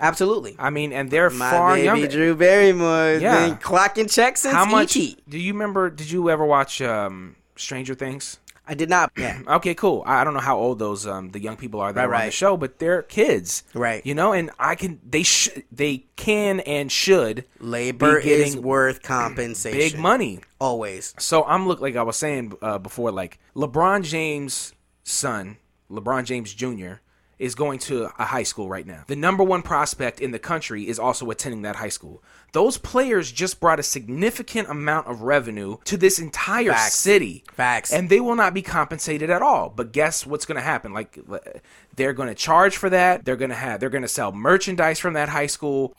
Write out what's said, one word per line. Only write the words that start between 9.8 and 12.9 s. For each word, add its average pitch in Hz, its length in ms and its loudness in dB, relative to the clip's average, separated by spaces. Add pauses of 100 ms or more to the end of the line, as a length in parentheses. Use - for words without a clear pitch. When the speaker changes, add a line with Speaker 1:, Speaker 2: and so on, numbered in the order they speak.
Speaker 2:
I, 127 160 2
I 135 40 4
don't 147 100 0
know 135 60 -4
how 127 180 0
old 120 200 0
those, 104 280 -6
um, 95 240 -8
the 101 100 -12
young 110 160 -10
people 107 240 -10
are 101 100 -2
that 101 100 -2
Speaker 1:
Right, 127 60 2
Speaker 2:
are 120 80 0
on 117 60 2
the 110 60 0
Speaker 1:
right. 104 80 -4
Speaker 2:
show, 190 240 2
but 139 220 -8
they're 170 220 2